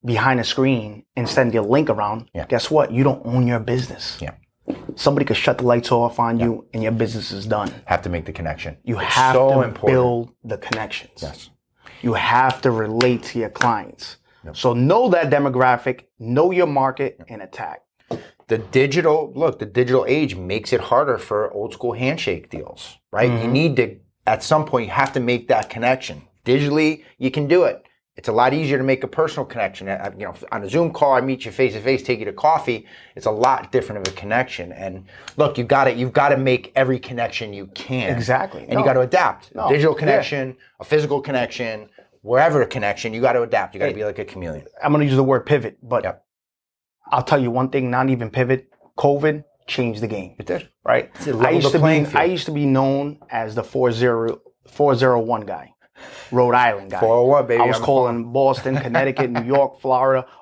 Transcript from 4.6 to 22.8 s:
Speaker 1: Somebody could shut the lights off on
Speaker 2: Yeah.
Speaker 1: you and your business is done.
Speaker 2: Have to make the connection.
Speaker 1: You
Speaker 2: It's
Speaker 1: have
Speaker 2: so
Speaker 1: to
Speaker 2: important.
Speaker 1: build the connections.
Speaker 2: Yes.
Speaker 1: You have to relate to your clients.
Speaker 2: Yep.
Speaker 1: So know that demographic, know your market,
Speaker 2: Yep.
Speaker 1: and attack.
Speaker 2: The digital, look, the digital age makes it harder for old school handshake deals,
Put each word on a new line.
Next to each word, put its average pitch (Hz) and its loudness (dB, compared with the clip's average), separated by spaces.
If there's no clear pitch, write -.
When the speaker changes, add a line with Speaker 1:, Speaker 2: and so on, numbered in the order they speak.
Speaker 1:
Somebody 143 2
could 110 0
shut - 0
the 123 -2
lights 120 2
off 120 0
on 117 0
Speaker 2:
Yeah. 117 2
Speaker 1:
you 113 -2
and 113 -4
your 110 0
business 113 -4
is 98 -8
done. 104 -2
Speaker 2:
Have 90 0
to - -8
make 85 -6
the - -12
connection. 78 -10
Speaker 1:
You 117 -4
Speaker 2:
It's - -4
Speaker 1:
have 131 4
Speaker 2:
so 131 6
Speaker 1:
to 135 4
Speaker 2:
important. 113 -4
Speaker 1:
build 123 2
the 110 -10
connections. - -10
Speaker 2:
Yes. - -14
Speaker 1:
You 117 2
have 123 2
to 131 4
relate 113 0
to - -8
your 107 -4
clients. - -4
Speaker 2:
Yep. 78 -14
Speaker 1:
So 123 0
know 165 4
that 165 2
demographic, 127 2
know 127 2
your 180 4
market, 135 -2
Speaker 2:
Yep. 82 -20
Speaker 1:
and 107 -14
attack. - -14
Speaker 2:
The 113 0
digital, 147 2
look, 147 -2
the - -8
digital 123 2
age 135 0
makes 92 -6
it 120 2
harder 127 0
for 104 -4
old 107 -8
school 120 -6
handshake 123 -4
deals, - -16